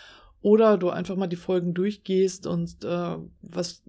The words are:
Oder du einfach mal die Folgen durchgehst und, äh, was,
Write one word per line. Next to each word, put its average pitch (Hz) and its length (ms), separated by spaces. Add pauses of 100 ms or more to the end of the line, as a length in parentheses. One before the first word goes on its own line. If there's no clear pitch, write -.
(420)
Oder 214 360
du 175 120
einfach 180 260
mal 190 120
die 170 100
Folgen 175 360
durchgehst 190 720
und, 170 380
äh, 170 340 (240)
was, - 480